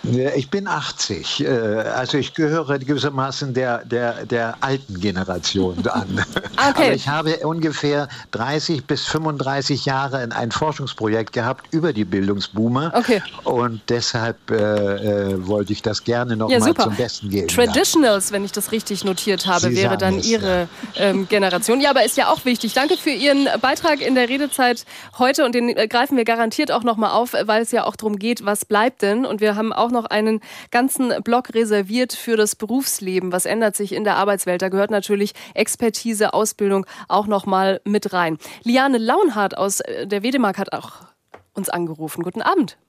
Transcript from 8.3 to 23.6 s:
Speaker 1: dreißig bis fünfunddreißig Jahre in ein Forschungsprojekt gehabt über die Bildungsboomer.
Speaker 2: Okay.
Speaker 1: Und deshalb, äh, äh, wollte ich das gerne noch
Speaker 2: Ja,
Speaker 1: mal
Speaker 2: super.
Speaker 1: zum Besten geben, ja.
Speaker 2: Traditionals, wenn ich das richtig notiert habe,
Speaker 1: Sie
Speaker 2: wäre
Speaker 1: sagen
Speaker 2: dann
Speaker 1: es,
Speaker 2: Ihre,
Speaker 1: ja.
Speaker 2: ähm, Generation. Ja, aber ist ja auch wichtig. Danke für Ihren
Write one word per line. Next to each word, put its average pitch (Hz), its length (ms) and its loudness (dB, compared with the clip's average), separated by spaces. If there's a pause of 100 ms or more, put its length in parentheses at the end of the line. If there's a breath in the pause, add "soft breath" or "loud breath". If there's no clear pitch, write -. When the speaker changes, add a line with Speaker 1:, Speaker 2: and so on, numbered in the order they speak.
Speaker 1:
dreißig 135 540 -2
bis 139 200 -2
fünfunddreißig 139 800 -2
Jahre 135 380 -2
in 113 80 -6
ein 113 200 -2
Forschungsprojekt 113 840 -2
gehabt 127 380 -4
über 160 220 2
die 107 120 0
Bildungsboomer. 101 920 0
Speaker 2:
Okay. 226 260 2 (220)
Speaker 1:
Und 117 460 -2
deshalb, 117 600 -2
äh, 117 60 0
äh, 101 920 0
wollte 104 260 0
ich - 100 -6
das 110 200 -2
gerne 120 320 0
noch 110 140 -2
Speaker 2:
Ja, 233 100 4
Speaker 1:
mal 220 60 2
Speaker 2:
super. 262 180 2
Speaker 1:
zum 107 120 0
Besten 110 340 -4
geben, 95 180 0
ja. - 80 -2
Speaker 2:
Traditionals, 240 760 4
wenn 202 120 -2
ich 202 80 -6
das - 200 -6
richtig 214 320 -4
notiert 190 420 -2
habe, 180 140 2
Speaker 1:
Sie - 160 2
Speaker 2:
wäre 196 140 2
Speaker 1:
sagen 190 100 -2
Speaker 2:
dann 190 200 2
Speaker 1:
es, - 80 -2
Speaker 2:
Ihre, 190 400 0 (280 loud breath)
Speaker 1:
ja. 196 140 2
Speaker 2:
ähm, 190 180 0
Generation. 196 520 2
Ja, 285 120 4
aber 254 120 6
ist 247 140 2
ja 269 140 2
auch 311 140 0
wichtig. 233 280 0
Danke 294 240 2
für - 140 -2
Ihren 277 360 4 (140)